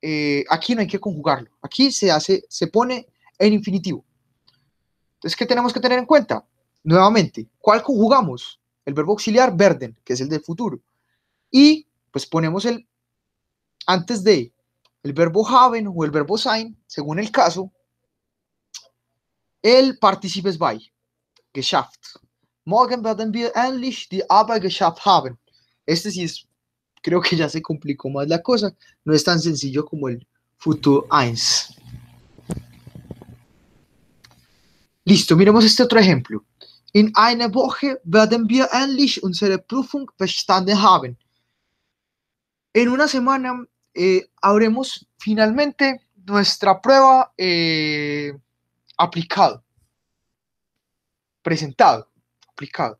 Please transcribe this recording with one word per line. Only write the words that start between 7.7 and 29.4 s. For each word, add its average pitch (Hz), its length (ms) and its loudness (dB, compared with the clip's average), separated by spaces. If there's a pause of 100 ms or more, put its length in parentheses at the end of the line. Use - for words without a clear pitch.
conjugamos? 220 760 0 (260)
El 143 80 -8
verbo 156 200 -2
auxiliar, 220 420 0
werden, 143 480 0
que 127 100 -6
es 123 80 -6
el 135 80 -8
del 151 120 -6
futuro. 170 380 -8 (720)
Y, 302 340 6 (260)
pues, - 140 -8
ponemos 165 400 -4
el, - 220 -6 (1000)
antes 185 380 -2
de 165 280 2 (520)
el 143 100 -10
verbo 170 340 0
haben 233 460 2
o 165 100 -4
el 147 80 -4
verbo 151 260 -4
sein, 226 380 -4 (120)
según 151 320 -8
el 214 120 -6
caso, 175 400 0 (1900)
el 254 380 4
participes 190 580 -2
by, 131 220 -4 (760)
geschafft. - 680 -6 (460)
Morgen 240 380 0
werden 220 300 -4
wir 233 220 -4
endlich 254 540 -6
die 185 200 -6
Arbeit 214 320 2
geschafft 175 440 -2
haben. 139 320 2 (480)
Este 165 260 -4
sí 180 120 -8
es, - 240 -12 (540)
creo 170 200 -2
que - 140 -2
ya 156 140 0
se 160 120 -8
complicó 147 480 -8
más 139 180 -6
la 165 140 -2
cosa. 208 320 -2 (300)
No 151 100 0
es 151 100 2
tan 170 160 0
sencillo 147 460 -4